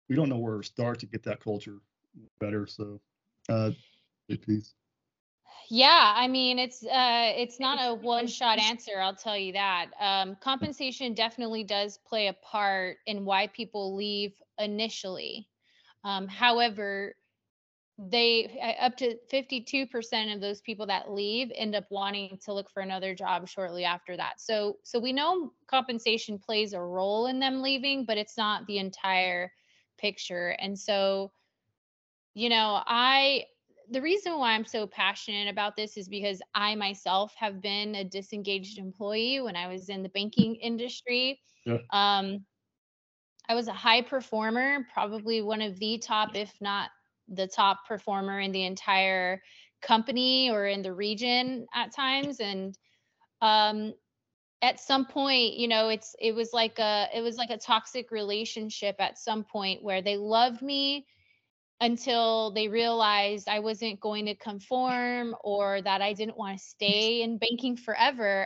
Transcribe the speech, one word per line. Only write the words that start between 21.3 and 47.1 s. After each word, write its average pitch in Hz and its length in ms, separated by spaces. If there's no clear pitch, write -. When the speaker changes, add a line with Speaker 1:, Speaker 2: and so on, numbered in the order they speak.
Speaker 2:
end 214 200
up 196 140
wanting 196 540
to 214 80
look 196 180
for 196 120
another 190 340
job 180 320
shortly 175 380
after 175 320
that. - 240
So, 208 420
so - 160
we 254 140
know 311 400
compensation 226 680
plays 214 360
a 180 80
role 190 460
in 262 120
them 262 220
leaving, 269 420
but 220 140
it's 208 180
not 208 320
the 202 120
entire 185 680
picture. 180 520
And 196 180
so, 196 540
you 226 160
know, 220 360
I, 269 600
the 254 120
reason 349 380
why 240 120
I'm 220 140
so 220 200
passionate 202 600
about 208 300
this 214 180
is 190 140
because 196 320
I 208 220
myself 196 600
have 196 240
been 208 340
a 196 80
disengaged 196 720
employee 214 640
when 220 160
I 180 140
was 185 180
in 196 160
the 190 60
banking 214 460
industry. 247 840
Speaker 1:
Yeah. 233 120
Speaker 2:
Um, 202 540
I 233 80
was 233 140
a 196 40
high 233 280
performer, 247 920
probably 214 480
one 214 200
of 196 180
the 220 180
top, 214 380
if 208 240
not 202 300